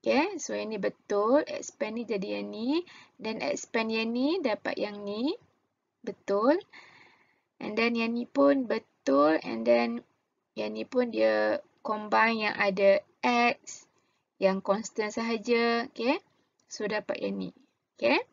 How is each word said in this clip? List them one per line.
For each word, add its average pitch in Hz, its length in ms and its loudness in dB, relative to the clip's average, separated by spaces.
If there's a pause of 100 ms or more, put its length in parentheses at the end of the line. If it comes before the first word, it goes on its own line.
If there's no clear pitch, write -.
Okey, 294 320 2
so 285 160 -8
yang 214 240 -6
ni 208 80 -6
betul. 208 640 0
Expand - 480 -8
ni 240 80 -8
jadi 202 400 -6
yang 202 80 -10
ni. 247 320 -2 (320)
Then 220 240 -8
expand 233 480 -2
yang 226 240 -2
ni, 285 320 0
dapat 214 320 -2
yang 208 320 -6
ni. 220 240 -4 (720)
Betul. 208 560 0 (1040)
And 214 160 -4
then 233 160 2
yang 233 240 -2
ni 240 80 -6
pun 277 400 4
betul. 269 720 2
And 226 240 -6
then 233 400 2 (560)
yang 214 160 -6
ni 220 80 -8
pun 247 320 -2
dia - 480 2 (160)
combine 220 720 0
yang - 80 -6
ada 196 400 4 (240)
X, 240 640 0 (560)
yang 190 160 2
constant 208 560 -4
sahaja. 233 720 0
Okey, 262 320 -2 (480)
so - 160 -10
dapat 208 400 -4
yang 196 160 -4
ni. - 100 -8 (460)
Okey. 123 240 2 (140)